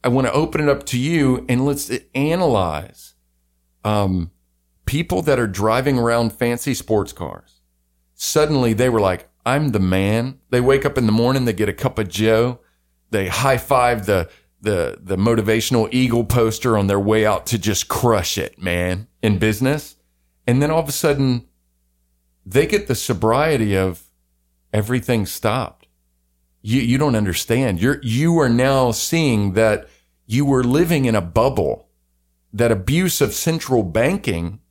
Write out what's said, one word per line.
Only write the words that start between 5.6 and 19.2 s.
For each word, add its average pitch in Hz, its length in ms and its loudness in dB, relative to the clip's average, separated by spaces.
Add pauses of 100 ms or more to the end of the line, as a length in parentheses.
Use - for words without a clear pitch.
around 117 320 0
fancy 120 420 -2
sports 107 380 -2
cars. - 500 -14 (540)
Suddenly 147 580 0
they 123 160 2
were 113 120 2
like, 92 280 0 (160)
"I'm 139 240 0
the 107 100 0
man." 101 600 0 (100)
They 123 120 2
wake 135 240 2
up 139 120 -2
in 120 100 2
the 107 40 4
morning, 123 340 2
they 113 80 0
get 104 160 -2
a 95 40 -6
cup - 260 -4
of 98 100 -4
joe, 110 500 2 (520)
they 98 160 -2
high 127 300 0
five 120 480 0
the, 95 240 0 (320)
the, 87 400 -2
the 92 160 -4
motivational 110 720 0
eagle 120 320 0
poster 113 540 0
on 98 100 2
their 101 120 2
way 107 260 2
out 101 220 -2
to 120 100 -2
just 98 320 -2
crush 110 480 0
it, - 240 -8
man, 90 460 -4 (140)